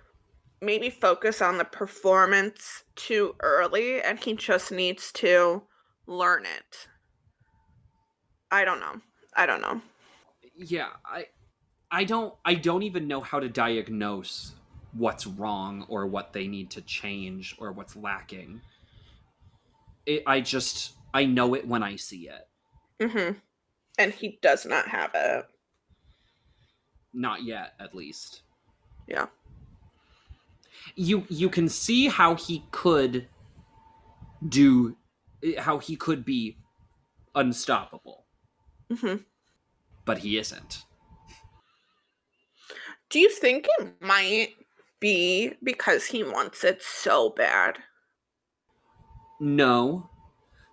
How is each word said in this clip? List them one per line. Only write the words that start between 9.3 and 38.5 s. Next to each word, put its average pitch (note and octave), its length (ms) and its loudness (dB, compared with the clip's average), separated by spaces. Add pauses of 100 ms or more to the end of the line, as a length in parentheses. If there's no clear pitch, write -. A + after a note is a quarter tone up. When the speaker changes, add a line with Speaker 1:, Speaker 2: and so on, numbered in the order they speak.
Speaker 1:
I F3 100 2
don't G2 160 0
know. G#1+ 180 -4 (760)
Speaker 2:
Yeah, E3 320 -6 (180)
I, - 200 -12 (640)
I F3+ 120 2
don't, A3 300 -2 (100)
I F3 100 4
don't E3+ 280 0
even F3+ 240 -6
know C#3 140 -4
how C#3+ 180 -6
to C3+ 100 -4
diagnose G#2+ 1040 -4 (400)
what's A2+ 340 -2
wrong G2+ 640 -6
or G2+ 180 -4
what G2 260 -6
they G2 160 -6
need G2 240 -10
to G#2 100 -14
change F#2+ 760 -10
or G#2+ 140 -12
what's G2 220 -16
lacking. G2 640 -12 (1400)
It, D3 220 -2
I C3+ 140 2
just, - 540 -6 (200)
I C#3 120 2
know B2 280 2
it C3+ 140 -4
when A#2 160 -2
I G2+ 100 -6
see F2+ 340 -16
it. - 200 -20 (520)
Speaker 1:
Mm-hmm. G#3 380 -2 (600)
And G3+ 140 4
he - 300 -12
does C#3+ 240 4
not - 220 -2
have E2+ 260 -4
it. C#2+ 320 0 (1700)
Speaker 2:
Not B2 300 -6
yet, A2 340 -12
at G2 160 -18
least. - 480 -16 (640)
Speaker 1:
Yeah. - 200 -4 (1700)
Speaker 2:
You, F#3 320 2
you F3 200 0
can E3+ 200 2
see B3+ 400 2
how E3+ 260 4
he E3 380 -6
could C3 560 2 (1200)
do, B2+ 480 6 (640)
how D3+ 200 0
he D#3+ 180 -10
could C#3+ 280 -2
be A#2 320 -2 (760)
unstoppable. B2 920 -2 (640)